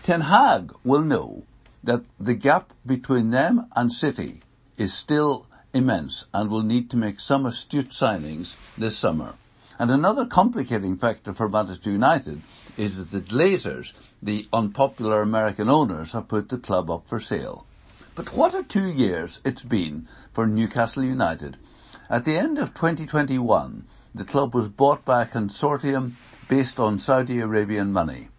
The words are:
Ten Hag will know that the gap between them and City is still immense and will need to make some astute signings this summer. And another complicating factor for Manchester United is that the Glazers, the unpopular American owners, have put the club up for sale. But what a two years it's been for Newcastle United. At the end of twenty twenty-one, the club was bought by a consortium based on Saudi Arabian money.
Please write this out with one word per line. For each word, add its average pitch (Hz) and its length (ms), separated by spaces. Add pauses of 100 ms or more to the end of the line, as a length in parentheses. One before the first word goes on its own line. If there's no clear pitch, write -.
Ten 170 200
Hag 160 500 (140)
will 135 160
know 78 420 (400)
that 120 220 (120)
the 113 160
gap 139 380 (140)
between 123 440
them 165 460
and 123 160
City - 500 (360)
is 98 160
still 147 520 (280)
immense 123 600
and 101 160
will 110 140
need 120 260
to 120 80
make 107 220
some 139 260
astute - 440
signings 82 680 (220)
this 110 200
summer. 80 380 (420)
And 120 140
another 196 340
complicating 123 720
factor 104 380
for 110 160
Manchester 101 420
United 104 500 (360)
is 101 200
that 87 140
the 95 100
Glazers, 117 680 (320)
the 107 300
unpopular 110 680
American 107 460
owners, 101 460
have 110 160
put 104 180
the 127 100
club 92 320
up 85 160
for 117 140
sale. 71 460 (500)
But - 180
what 339 220
a 381 80
two 196 240
years 92 580
it's 131 180
been 82 440 (260)
for 113 140
Newcastle 113 560
United. 82 540 (520)
At 120 160
the 156 120
end 294 200
of 185 160
twenty 165 320
twenty-one, 117 800 (300)
the 98 100
club 131 300
was 110 140
bought 139 360
by 123 160
a 117 60
consortium 135 840 (340)
based 131 320
on 107 180
Saudi 127 440
Arabian 104 520
money. 73 460